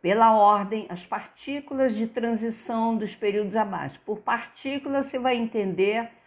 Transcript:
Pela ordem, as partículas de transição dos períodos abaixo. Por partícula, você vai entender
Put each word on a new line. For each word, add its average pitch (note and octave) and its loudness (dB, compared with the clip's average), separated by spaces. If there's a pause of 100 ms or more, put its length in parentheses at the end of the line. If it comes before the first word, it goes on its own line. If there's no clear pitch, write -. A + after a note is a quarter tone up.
Pela A3 6
ordem, G#3 4
as F3+ -12
partículas C4+ -4
de A3+ -2
transição A3+ -2
dos G#3 -6
períodos G3+ 0
abaixo. F3+ -4
Por G#3+ -6
partícula, C4+ -4
você C4+ -6
vai B3 0
entender G#3+ -2 (160)